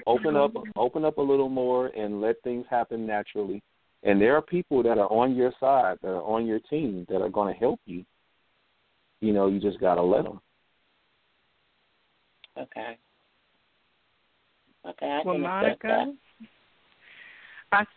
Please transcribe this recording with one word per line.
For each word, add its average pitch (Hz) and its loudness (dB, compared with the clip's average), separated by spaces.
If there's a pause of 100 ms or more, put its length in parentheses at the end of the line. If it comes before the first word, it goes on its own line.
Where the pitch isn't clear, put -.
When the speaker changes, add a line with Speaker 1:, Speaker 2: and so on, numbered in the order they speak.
Speaker 1:
open 147 2
up, 143 4 (240)
open 127 0
up 151 -2
a 147 0
little 139 2
more 127 0
and 104 -6
let 113 0
things 123 -6
happen 117 -4
naturally. 104 -6 (420)
And 98 4
there 120 6
are 156 4
people 151 0
that 117 2
are 101 2
on 123 4
your 123 2
side, 123 2
that 92 -6
are 92 -4
on 113 -2
your 110 -2
team, 110 -6
that 95 0
are 98 -2
gonna 98 -2
help 117 -2
you. 90 -12 (1160)
You 107 2
know, 98 4
you 98 0
just 98 -2
gotta 87 2
let 92 2
'em. 92 -14 (2250)
Speaker 2:
Okay. 120 -12 (1900)
Okay, 175 -10
I 143 -4
Speaker 3:
Well, 180 -2
Speaker 2:
can 175 -2
accept 202 -4
Speaker 3:
Monica, 262 -2 (260)
Speaker 2:
that. 226 -20 (1200)
Speaker 3:
I 202 4 (120)